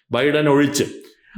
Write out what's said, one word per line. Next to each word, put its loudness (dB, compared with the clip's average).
ബൈഡൻ 0
ഒഴിച്ച്. 2